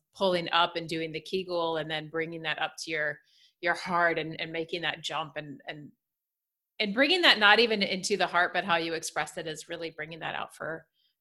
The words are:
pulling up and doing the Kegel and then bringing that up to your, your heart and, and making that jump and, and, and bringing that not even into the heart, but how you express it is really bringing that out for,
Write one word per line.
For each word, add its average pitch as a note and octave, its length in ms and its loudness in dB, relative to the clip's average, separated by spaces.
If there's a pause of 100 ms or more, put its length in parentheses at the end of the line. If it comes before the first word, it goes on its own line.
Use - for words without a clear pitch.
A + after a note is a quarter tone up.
(160)
pulling F3+ 360 0
up E3+ 240 2
and E3 120 -6
doing E3 240 -4
the D#3 80 -8
Kegel F3 560 -2
and D#3 140 -4
then D#3 180 -6
bringing D#3+ 340 -6
that D3+ 180 -4
up D#3 120 -4 (120)
to E3 60 -10
your, D3+ 280 -4 (420)
your E3+ 140 2
heart E3+ 440 2
and, D#3+ 220 -6
and E3 100 -6
making E3 320 -4
that E3+ 180 -4
jump D3+ 360 -6
and, D3 320 -12
and, D3 220 -12 (880)
and G#3 120 0
bringing D4+ 300 4
that A#3+ 160 8
not G#3+ 220 8
even A3 240 4
into F#3+ 320 -2
the F3+ 100 2
heart, F3 260 2
but F3+ 120 0
how E3+ 140 2
you E3 160 -2
express D#3 440 -6
it D#3+ 80 -8
is D3+ 220 -10
really E3 220 -8
bringing D#3+ 280 -12
that D#3 160 -6
out - 220 -8
for, D#3+ 300 -8 (340)